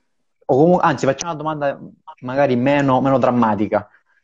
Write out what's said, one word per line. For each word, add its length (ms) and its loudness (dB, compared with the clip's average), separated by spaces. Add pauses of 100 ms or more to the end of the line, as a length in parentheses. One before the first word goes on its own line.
(460)
O 120 0
comu-, 240 4
anzi, 240 0
facciamo 260 -2
una 100 -10
domanda 380 -6 (420)
magari 340 0
meno, 460 2
meno 180 2
drammatica. 680 0 (360)